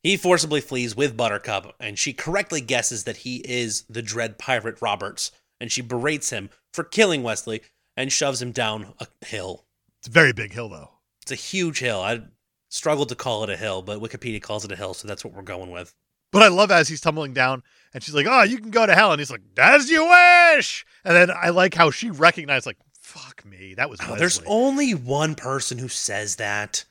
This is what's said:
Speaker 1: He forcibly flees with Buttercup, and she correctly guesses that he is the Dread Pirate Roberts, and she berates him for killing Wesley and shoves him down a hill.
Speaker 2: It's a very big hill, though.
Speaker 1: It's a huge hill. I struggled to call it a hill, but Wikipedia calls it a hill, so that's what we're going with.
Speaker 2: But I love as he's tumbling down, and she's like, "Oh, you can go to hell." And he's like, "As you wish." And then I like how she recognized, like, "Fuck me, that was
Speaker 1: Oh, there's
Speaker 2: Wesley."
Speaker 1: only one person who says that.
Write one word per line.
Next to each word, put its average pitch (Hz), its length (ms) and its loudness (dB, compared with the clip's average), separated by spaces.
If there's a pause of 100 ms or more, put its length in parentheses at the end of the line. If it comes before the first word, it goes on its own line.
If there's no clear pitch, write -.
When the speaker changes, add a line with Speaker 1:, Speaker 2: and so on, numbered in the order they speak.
Speaker 1:
He 190 140 0
forcibly 156 440 0
flees 123 360 -6
with 131 200 -2
Buttercup, 104 640 -4
and 104 180 -10
she - 160 -4
correctly 165 480 -6
guesses 120 440 -4
that 120 140 -8
he 127 180 -12
is 120 520 -6
the 120 140 -10
Dread 110 360 -6
Pirate 117 440 -4
Roberts, 104 480 -6 (300)
and 117 100 -12
she 127 120 -4
berates 127 480 -4
him 101 200 -10 (220)
for 170 100 -8
killing 175 400 2
Wesley 110 380 -6 (360)
and 131 160 -4
shoves 131 300 -2
him 123 80 -8
down 107 480 -4
a 110 80 -12 (180)
hill. 92 400 -10 (360)
Speaker 2:
It's - 80 -20
a - 20 -16
very 143 220 4
big 104 200 -8
hill, 117 160 -12
though. - 220 -20 (320)
Speaker 1:
It's - 100 -14
a 127 40 -10
huge 175 420 -6
hill. 113 220 -4
I 110 220 -4 (460)
struggled 143 420 -2
to 123 40 -8
call 110 300 -4
it 101 60 -8
a 95 60 -6
hill, 98 260 -6
but 104 180 -10
Wikipedia 110 420 -10
calls 107 220 -8
it 101 80 -12
a 90 40 -10
hill, 92 180 -10
so - 120 -16
that's 101 180 -12
what 113 100 -16
we're 98 80 -18
going 90 280 -12
with. 87 240 -16 (380)
Speaker 2:
But 208 100 6
I 214 60 8
love 190 240 2
as 165 160 4
he's 156 120 -10
tumbling 151 320 -4
down, 131 300 -2 (320)
and - 80 -12
she's 147 120 -14
like, 147 140 2
"Oh, 247 140 6
you 226 160 2
can 220 120 -14
go 226 140 4
to 190 100 6
hell." 196 180 4
And 147 80 0
he's 131 100 -8
like, 110 120 -12 (140)
"As 247 320 8
you 320 200 4
wish." 349 760 8 (200)
And 175 120 4
then 175 140 8
I 170 200 -2
like 180 240 4
how 170 180 4
she 233 180 -6
recognized, 147 560 2
like, 117 120 -10 (220)
"Fuck - 460 -20
me, 95 280 -20
that 131 140 -4
was 110 140 -16
Speaker 1:
Oh, 113 140 -10
there's 170 240 0
Speaker 2:
Wesley." - 80 -16
Speaker 1:
only 262 460 2
one 143 420 -2
person 131 420 -6
who 127 100 -8
says 104 480 -6
that. 104 540 -4